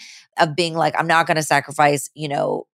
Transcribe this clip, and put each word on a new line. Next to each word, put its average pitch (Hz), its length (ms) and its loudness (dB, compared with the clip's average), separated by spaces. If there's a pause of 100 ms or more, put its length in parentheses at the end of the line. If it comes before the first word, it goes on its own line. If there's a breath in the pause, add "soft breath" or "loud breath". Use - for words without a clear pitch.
(380 loud breath)
of 156 180 0
being 165 180 -2
like, 156 240 0
"I'm 156 80 0
not 165 200 2
gonna 160 160 0
sacrifice, 147 720 0
you 151 140 -8
know, - 460 -2